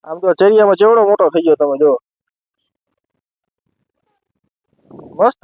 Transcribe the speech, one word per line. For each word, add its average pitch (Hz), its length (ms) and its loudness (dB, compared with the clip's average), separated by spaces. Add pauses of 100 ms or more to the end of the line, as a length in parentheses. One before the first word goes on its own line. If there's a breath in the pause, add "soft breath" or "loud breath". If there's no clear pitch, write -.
આમ 160 140 -12
તો 180 140 -2
ચરિયામાં 202 420 2
ચેવડો 214 340 2
મોટો 202 200 0
થઈ 165 140 -2
ગયો, 165 120 2
તમે 143 260 -2
જો. 143 180 -2 (3000)
મસ્ત - 520 -8